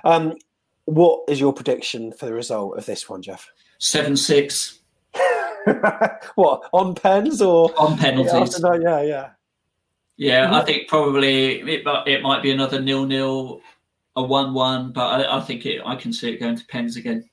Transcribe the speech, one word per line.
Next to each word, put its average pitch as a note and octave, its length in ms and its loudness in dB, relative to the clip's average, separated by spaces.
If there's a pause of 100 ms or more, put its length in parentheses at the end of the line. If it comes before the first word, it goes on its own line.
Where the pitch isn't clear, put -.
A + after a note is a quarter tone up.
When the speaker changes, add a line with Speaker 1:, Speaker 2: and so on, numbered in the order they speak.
Speaker 1:
Um, E3 300 2 (500)
what D#3+ 440 4
is C#3+ 120 -2
your C#3 120 4
prediction A#2+ 600 -6
for - 140 -14
the A2+ 80 -8
result A2 440 -6
of - 80 -12
this - 220 -12
one, F#2 140 -12
Jeff? F#2 260 -16 (300)
Speaker 2:
Seven D3 380 0
six. - 640 0 (340)
Speaker 1:
<laughs> - 60 -4 (1160)
What, D#3 260 4 (100)
on F#3 220 2
pens G#3 480 2
or? E3 340 6
Speaker 2:
On D3+ 220 2
penalties. C3+ 340 2
Speaker 1:
Yeah, E3+ 80 4
after F3 200 0
that, E3+ 220 2
yeah, D#3+ 200 2
yeah. C#3 280 -4 (840)
Speaker 2:
Yeah, C3 320 2
I A#2+ 100 4
Speaker 1:
Mm-hmm. - 80 2
Speaker 2:
think D3+ 220 -4
probably C3+ 720 2
it, D#3 220 -4 (220)
it C#3 160 0
might F#3+ 220 0
be C3+ 80 2
another C3+ 280 -2
nil-nil, C3+ 800 -2 (540)
a C3 80 -4
one C3+ 320 0
one, B2+ 380 -2
but B2 340 0
I, C3+ 120 -2
I - 20 -4
think - 260 -10
it, - 180 -6
I A#2+ 120 -6
can - 160 -8
see A#3+ 180 -6
it - 80 -8
going A#3+ 160 -4
to A#3 120 -10
pens A#3 300 -6
again. A#3 360 -6